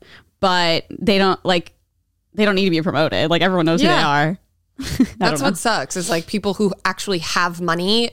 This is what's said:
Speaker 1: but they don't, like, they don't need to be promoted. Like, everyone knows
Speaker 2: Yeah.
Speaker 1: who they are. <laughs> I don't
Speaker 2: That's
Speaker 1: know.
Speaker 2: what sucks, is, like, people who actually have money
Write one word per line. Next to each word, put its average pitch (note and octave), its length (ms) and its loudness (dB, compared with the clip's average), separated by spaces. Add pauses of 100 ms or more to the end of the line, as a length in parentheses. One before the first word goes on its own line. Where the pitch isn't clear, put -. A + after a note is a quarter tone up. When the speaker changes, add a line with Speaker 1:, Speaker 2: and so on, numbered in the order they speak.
(400)
Speaker 1:
but F3 500 0
they G3 280 0
don't, F#3+ 260 2
like, F3 300 -2 (600)
they G#3+ 120 0
don't G3+ 100 2
need G3 100 2
to F#3 60 2
be D#3+ 100 0
promoted. D#3 480 0
Like, E3 120 2
everyone F3+ 240 2
knows E3 180 2
Speaker 2:
Yeah. E4+ 60 4
Speaker 1:
who F4 80 2
they B3+ 60 2
are. D3+ 360 0 (400)
<laughs> - 0 -
I - 240 -8
don't - 160 -6
Speaker 2:
That's F3 220 0
Speaker 1:
know. C4+ 80 0
Speaker 2:
what - 80 -2
sucks, F#3+ 400 -2
is, F3+ 120 -4
like, E3 160 -2
people G3+ 280 -4
who G3+ 180 0 (140)
actually F#3 340 -2
have F3 400 -2
money F3+ 540 0